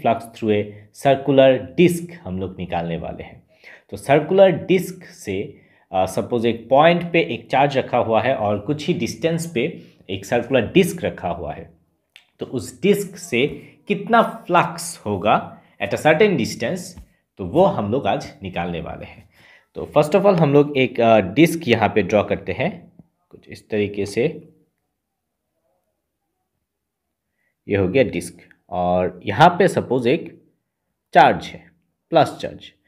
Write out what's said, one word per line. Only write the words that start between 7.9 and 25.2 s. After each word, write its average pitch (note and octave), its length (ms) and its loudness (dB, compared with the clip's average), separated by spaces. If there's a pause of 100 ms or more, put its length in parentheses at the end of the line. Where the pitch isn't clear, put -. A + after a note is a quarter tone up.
हुआ A2+ 240 0
है C3 140 0
और G#2 220 -2
कुछ D3 280 -6
ही F3+ 80 0
डिस्टेंस E3+ 600 -4
पे - 300 -4 (260)
एक G2+ 140 -8
सर्कुलर A#2+ 480 -2
डिस्क F3 320 2
रखा F#2 240 -6
हुआ D#2+ 240 -8
है, - 260 -18 (600)
तो - 80 -10
उस - 360 -10
डिस्क G3+ 340 0
से B2 300 0 (420)
कितना A3 340 0
फ्लक्स - 840 -4
होगा G#2 560 -2 (200)
at G2+ 80 -4
a A#2 80 -2
certain E3 400 2
distance, A#2 420 -6 (560)
तो F#2+ 100 -10
वो C3+ 180 2
हम A2+ 280 -2
लोग G#2 140 -2
आज B2+ 360 -4
निकालने F2 380 -6
वाले D2 260 -12
हैं। - 220 -20 (460)
तो - 220 -10
first D3+ 180 2
of F#3+ 120 2
all F#3+ 140 4
हम D3 120 4
लोग C#3+ 260 4
एक, B2+ 220 0
अ, A2+ 200 6
डिस्क D#3 480 2
यहाँ G#2+ 200 4
पे G2+ 140 0
ड्रॉ G2 200 2
करते F#2 300 -6
हैं C3+ 400 -8 (380)
कुछ - 180 -20
इस - 200 -20
तरीके G2+ 380 -4
से। A#2+ 460 -6 (3250)